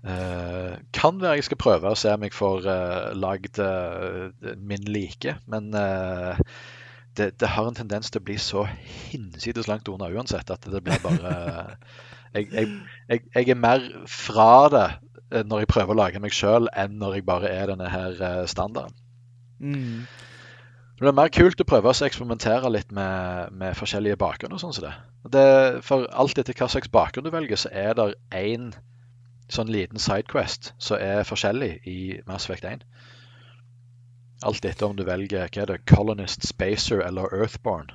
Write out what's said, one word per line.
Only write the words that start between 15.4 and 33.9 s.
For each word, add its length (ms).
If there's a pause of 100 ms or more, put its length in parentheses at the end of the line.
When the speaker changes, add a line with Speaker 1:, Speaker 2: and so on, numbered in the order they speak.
Speaker 1:
når 220
jeg 80
prøver 220
å 40
lage 240
meg 120
selv, 420
enn 240
når 160
jeg 100
bare 240
er 220
denne 180
her, 300
eh, 260
standarden. 480 (640)
Speaker 2:
Mm. 480 (960)
Speaker 1:
Men 40
det 60
er 80
mer 100
kult 320
å 80
prøve 220
å 160
eksperimentere 680
litt 220
med, 580
med 240
forskjellige 400
bakgrunner 400
og 60
sånn 100
som 140
det. 80 (340)
Det, 540
for 260
alt 320
etter 160
hva 140
slags 180
bakgrunn 380
du 80
velger, 260
så 80
er 300
der 160 (180)
en 380 (840)
sånn 180
liten 300
sidequest 800
som 160
er 260
forskjellig 640
i 140 (280)
Mass 220
Effect 180
en. 140 (1600)